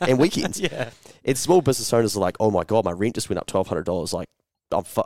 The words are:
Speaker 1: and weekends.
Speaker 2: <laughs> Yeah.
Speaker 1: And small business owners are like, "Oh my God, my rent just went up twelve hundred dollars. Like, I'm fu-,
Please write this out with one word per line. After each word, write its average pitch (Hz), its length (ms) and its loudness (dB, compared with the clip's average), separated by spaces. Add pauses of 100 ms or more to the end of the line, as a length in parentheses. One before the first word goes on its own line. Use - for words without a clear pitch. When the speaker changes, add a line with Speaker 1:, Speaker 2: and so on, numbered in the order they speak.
Speaker 1:
and 131 180 2
weekends. 170 420 0
Speaker 2:
<laughs> 180 120 -2
Yeah. 120 180 -8 (340)
Speaker 1:
And 131 140 0
small 175 240 4
business 120 300 0
owners 113 240 2
are 101 40 0
like, 92 200 0
"Oh 110 100 4
my 90 140 2
God, 104 200 2
my 87 80 -2
rent 101 220 -2
just - 140 -6
went 90 100 -2
up - 80 -6
twelve 95 220 0
hundred 82 160 -4
dollars. 87 280 -4
Like, 87 160 -6 (440)
I'm 85 120 0
fu-, - 220 -4